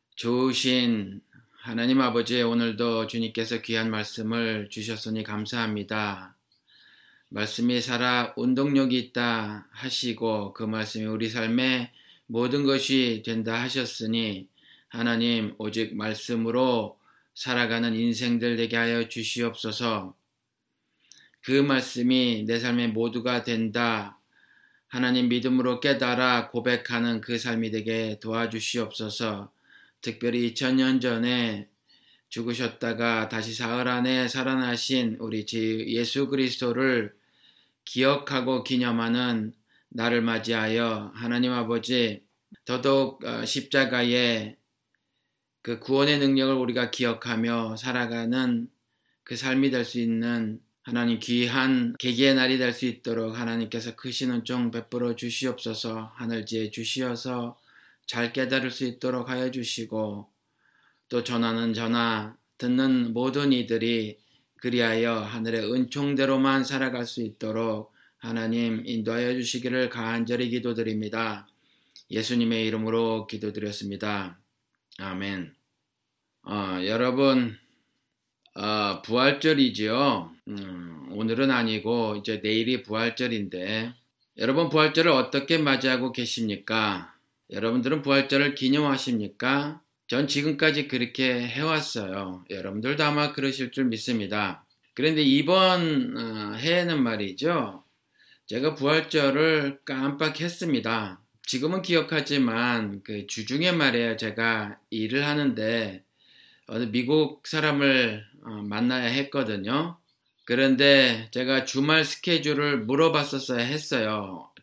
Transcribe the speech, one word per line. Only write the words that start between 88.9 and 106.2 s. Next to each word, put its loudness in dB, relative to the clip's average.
전 0
지금까지 2
그렇게 0
해왔어요. -4
여러분들도 -2
아마 0
그러실 -4
줄 0
믿습니다. -2
그런데 2
이번, 4
어, -6
해에는 2
말이죠, -2
제가 -2
부활절을 2
깜빡했습니다. -2
지금은 -2
기억하지만 2
그 -8
주중에 0
말이에요, 2
제가 -2
일을 0
하는데 0